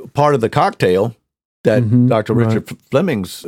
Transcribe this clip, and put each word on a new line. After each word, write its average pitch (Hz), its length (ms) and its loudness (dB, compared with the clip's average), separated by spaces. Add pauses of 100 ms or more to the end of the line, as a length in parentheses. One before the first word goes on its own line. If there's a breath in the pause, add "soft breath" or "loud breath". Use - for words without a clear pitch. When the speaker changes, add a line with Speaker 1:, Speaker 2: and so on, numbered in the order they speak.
(140)
Speaker 1:
part 147 200 2
of 127 80 0
the 110 80 0
cocktail 113 680 0 (480)
that 117 200 2
Speaker 2:
Mm-hmm, 123 240 2
Speaker 1:
Doctor 113 260 0
Richard 110 380 0
Speaker 2:
right. - 0 -
Speaker 1:
F-, - 180 -20
Fleming's 131 580 -4